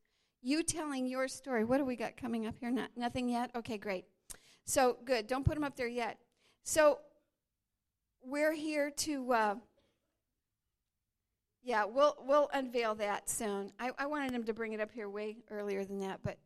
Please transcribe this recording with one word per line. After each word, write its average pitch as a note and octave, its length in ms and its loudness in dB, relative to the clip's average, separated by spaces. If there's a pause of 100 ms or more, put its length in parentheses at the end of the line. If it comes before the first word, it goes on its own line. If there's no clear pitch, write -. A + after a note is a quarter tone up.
(420)
You C#4+ 200 0
telling D4 460 -2
your C4 200 -2
story. B3 360 -2
What B3 160 4
do D4 60 0
we B3+ 100 -2
got A3+ 200 -6
coming A3+ 300 -4
up A#3 140 -8
here? B3 100 -6
Not, C4 260 -2
nothing A#3+ 340 -2
yet? A#3+ 260 -2
Okay, A3+ 240 -6
great. G3 260 -6 (600)
So, B3+ 380 4
good. A#3 240 0
Don't C4 180 0
put D#4 120 4
'em D4+ 60 0
up C#4 120 -4
there B3 120 -4
yet. A#3 340 -4 (420)
So, D4+ 360 6 (1200)
we're D4 320 2
here D4+ 380 -2
to, C4+ 420 -2
uh, G#3+ 220 4 (2000)
yeah, A3 220 2
we'll, C#4 360 4
we'll C#4+ 320 4
unveil A#3+ 420 0
that G#3 340 -2
soon. G3+ 500 -2
I, B3 180 -4
I C#4 80 -4
wanted C#4+ 280 -2
him A#3+ 100 -2
to A3 100 -2
bring A3 200 -6
it G#3+ 60 -4
up G#3+ 120 -4
here G#3+ 180 -8
way G#3+ 280 -8 (120)
earlier G#3 360 -4
than G3 140 -6
that, F#3+ 220 -6
but - 240 -6